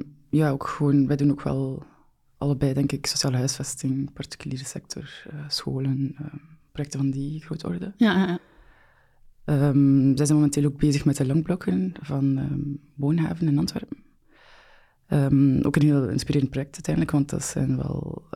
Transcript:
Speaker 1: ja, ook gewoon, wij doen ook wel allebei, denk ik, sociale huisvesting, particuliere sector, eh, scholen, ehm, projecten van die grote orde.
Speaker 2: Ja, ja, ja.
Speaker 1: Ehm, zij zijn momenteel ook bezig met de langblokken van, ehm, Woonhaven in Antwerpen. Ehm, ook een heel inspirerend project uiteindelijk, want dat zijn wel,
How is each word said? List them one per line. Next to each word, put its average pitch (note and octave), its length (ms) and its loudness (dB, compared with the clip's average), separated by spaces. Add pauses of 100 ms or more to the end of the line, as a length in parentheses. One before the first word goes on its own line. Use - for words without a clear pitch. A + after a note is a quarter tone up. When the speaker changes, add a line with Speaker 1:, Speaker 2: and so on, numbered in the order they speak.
(280)
Speaker 1:
ja, D3+ 220 2
ook C#3 160 -4
gewoon, C#3+ 400 2
wij C#3+ 100 0
doen C#3+ 140 2
ook C#3+ 120 -2
wel C3+ 400 -4 (560)
allebei, C#3 340 0
denk C#3 200 0
ik, C#3 140 -6
sociale C3 300 -2
huisvesting, C3+ 760 -4
particuliere - 520 -10
sector, - 680 -14
eh, D3 180 -12
scholen, C3+ 680 -4
ehm, D3 180 -10 (360)
projecten C#3 280 -6
van C#3 100 0
die C#3+ 300 -6
grote - 260 -10
orde. F#3 300 -6
Speaker 2:
Ja, G#3 220 4
ja, F#3+ 80 2
ja. F3 120 -2 (1040)
Speaker 1:
Ehm, C#3 720 4
zij D3 100 2
zijn D3+ 120 4
momenteel D3 260 4
ook C#3+ 140 0
bezig D3 260 2
met C#3+ 120 4
de C3+ 100 0
langblokken F3+ 760 0
van, C#3 380 0
ehm, C#3 220 -2 (340)
Woonhaven E3 520 0
in C#3+ 120 4
Antwerpen. - 380 -4 (1120)
Ehm, C#3 560 4
ook - 140 0
een D3+ 60 6
heel C#3+ 260 4
inspirerend C#3 420 0
project C#3 240 -8
uiteindelijk, D#3 400 -2
want C#3 160 2
dat - 120 -4
zijn C3 340 -2
wel, - 600 -6